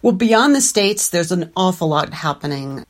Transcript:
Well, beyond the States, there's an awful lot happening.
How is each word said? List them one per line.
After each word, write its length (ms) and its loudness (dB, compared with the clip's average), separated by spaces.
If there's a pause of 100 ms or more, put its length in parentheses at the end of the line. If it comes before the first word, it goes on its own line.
Well, 100 4
beyond 400 4
the 80 2
States, 480 0
there's 220 -2
an 260 -2
awful 300 0
lot 260 -2
happening. 760 -6